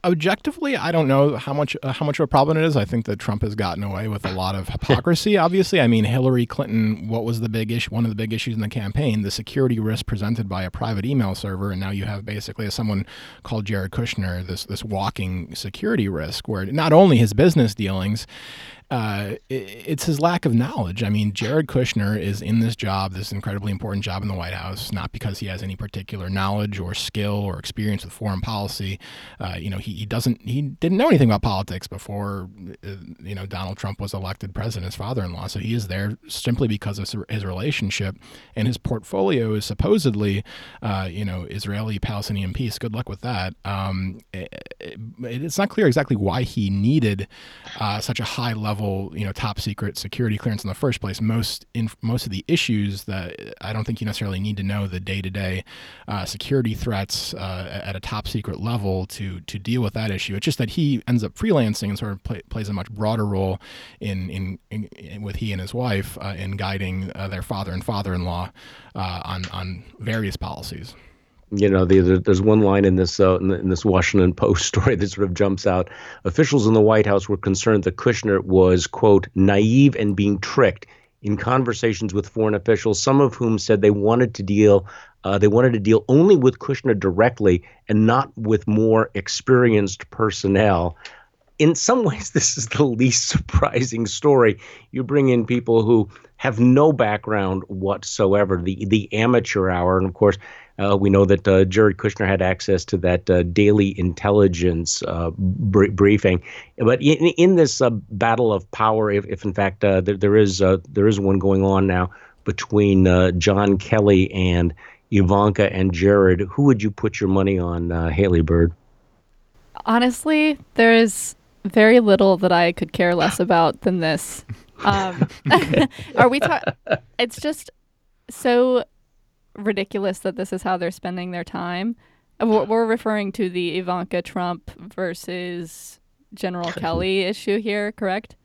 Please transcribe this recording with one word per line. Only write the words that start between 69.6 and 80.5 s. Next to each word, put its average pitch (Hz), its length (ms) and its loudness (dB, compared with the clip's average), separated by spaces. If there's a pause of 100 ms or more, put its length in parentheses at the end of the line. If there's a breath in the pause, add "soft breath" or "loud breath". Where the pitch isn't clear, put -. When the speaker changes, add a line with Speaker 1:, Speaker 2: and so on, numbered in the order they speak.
Speaker 1:
various 107 380 -6
policies. - 580 -12 (560 soft breath)
Speaker 2:
You 101 200 2
know, 92 160 4
the, 95 140 8
the, 92 180 4
there's 95 240 2
one 107 180 4
line 101 240 4
in 92 120 4
this, 92 240 0
uh, 92 180 6
in, 95 140 0
in 92 180 -2
this 87 140 0
Washington 92 500 4
Post 101 320 2
<laughs> - 60 -4
story 107 240 2
that 95 140 -2
sort 98 160 -2
of 92 80 -4
jumps 98 320 0
out. 92 220 0 (360 loud breath)
Officials 123 420 2
in 110 80 4
the 110 60 6
White 107 260 6
House 101 220 2
were 101 100 -2
concerned 98 460 2
that 92 120 -2
Kushner 110 480 0
was, 92 420 4
quote, 101 480 4
"naive 110 600 6
and 104 180 0
being 101 260 0
tricked" - 460 0 (360 soft breath)